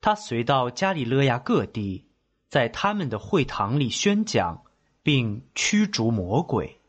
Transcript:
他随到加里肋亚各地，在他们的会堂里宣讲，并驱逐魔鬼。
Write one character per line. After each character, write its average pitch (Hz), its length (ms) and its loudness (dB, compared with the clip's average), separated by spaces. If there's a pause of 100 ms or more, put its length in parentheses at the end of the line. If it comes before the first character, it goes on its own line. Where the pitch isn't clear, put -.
他 214 140 2
随 120 260 -4
到 127 260 2
加 190 240 -2
里 151 120 -2
肋 135 220 2
亚 123 120 2
各 143 260 0
地， 98 460 -6 (380)
在 123 200 2
他 196 240 -2
们 185 160 -4
的 110 120 -4
会 160 240 0
堂 110 340 -2
里 135 100 0
宣 208 360 0
讲， 87 400 -2 (400)
并 120 500 0
驱 208 320 2
逐 117 240 0
魔 107 320 0
鬼。 - 460 -4